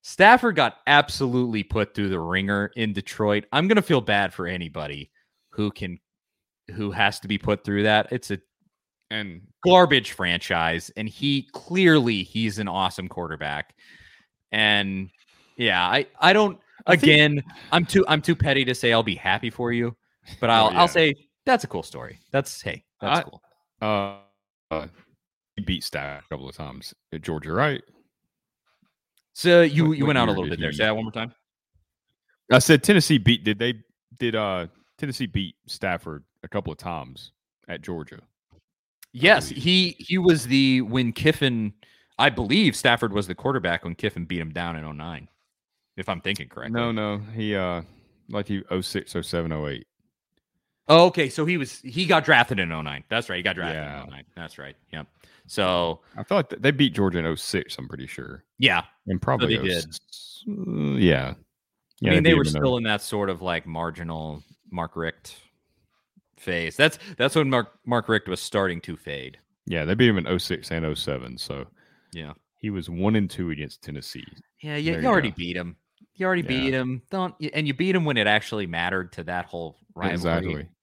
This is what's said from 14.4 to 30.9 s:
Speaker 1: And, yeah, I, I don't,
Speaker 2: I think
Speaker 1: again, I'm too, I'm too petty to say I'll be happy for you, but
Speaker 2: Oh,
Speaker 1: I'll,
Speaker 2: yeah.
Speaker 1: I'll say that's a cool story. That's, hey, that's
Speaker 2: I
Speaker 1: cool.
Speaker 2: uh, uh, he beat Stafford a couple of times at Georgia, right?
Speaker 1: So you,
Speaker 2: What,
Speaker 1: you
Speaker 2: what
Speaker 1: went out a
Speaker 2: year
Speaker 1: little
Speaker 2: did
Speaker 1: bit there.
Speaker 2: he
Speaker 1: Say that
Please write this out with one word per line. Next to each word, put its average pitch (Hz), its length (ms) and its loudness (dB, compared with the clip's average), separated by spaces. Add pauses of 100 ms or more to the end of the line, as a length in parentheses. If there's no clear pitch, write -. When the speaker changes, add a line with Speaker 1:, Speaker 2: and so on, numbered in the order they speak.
Speaker 1:
And, 101 600 0 (460)
yeah, 92 300 2
I, 120 200 2 (120)
I 175 140 6
don't, 208 260 4 (280)
Speaker 2:
I 180 100 6
think 143 60 0
Speaker 1:
again, 151 420 6 (260)
I'm 170 140 4
too, 190 240 4
I'm 151 140 2
too 170 120 0
petty 139 300 0
to 123 100 -2
say 120 200 2
I'll 113 80 4
be 104 120 -2
happy 101 360 -2
for 120 200 -6
you, 117 240 -2 (460)
but 120 80 0
Speaker 2:
Oh, 117 60 6
Speaker 1:
I'll, 110 180 6
Speaker 2:
yeah. 160 80 2
Speaker 1:
I'll 170 80 8
say 160 260 2 (300)
that's 254 200 2
a - 20 -10
cool 87 160 -8
story. - 360 -16 (120)
That's, - 320 -4
hey, - 220 -8 (160)
that's 143 200 0
Speaker 2:
I - 20 -8
Speaker 1:
cool. - 200 -16 (400)
Speaker 2:
uh, 101 340 -2 (540)
uh, 80 160 -6 (720)
he 104 60 -10
beat 92 220 -6
Stafford 71 400 -10
a - 60 -20
couple 67 180 -12
of - 80 -18
times 69 380 -16 (180)
at 80 80 -12
Georgia, 78 320 -8
right? 139 300 -2 (1500)
Speaker 1:
So 175 300 6
you, 156 260 4
Speaker 2:
What, 156 100 0
Speaker 1:
you 139 60 0
Speaker 2:
what 147 40 2
Speaker 1:
went 139 100 2
out 117 100 4
a 104 40 0
Speaker 2:
year 95 40 0
Speaker 1:
little 92 80 -4
Speaker 2:
did 73 60 -4
Speaker 1:
bit 85 100 -4
there. 80 100 -2
Speaker 2:
he 73 60 -8
Speaker 1:
Say 110 80 0
that 107 100 2